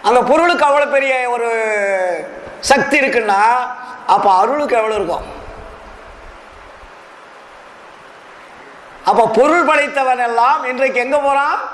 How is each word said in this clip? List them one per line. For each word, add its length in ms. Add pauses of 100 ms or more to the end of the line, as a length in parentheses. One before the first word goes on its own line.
அந்த 120 (100)
பொருளுக்கு 380
அவ்வளவு 260
பெரிய 200 (200)
ஒரு 160 (1200)
சக்தி 320
இருக்குன்னா 400 (720)
அப்ப 120 (140)
அருளுக்கு 400
எவ்வளவு 200
இருக்கும்? 280 (3750)
அப்ப 280
பொருள் 320
படைத்தவன் 560
எல்லாம் 360 (100)
இன்றைக்கு 320
எங்க 240
போறான்? 280 (180)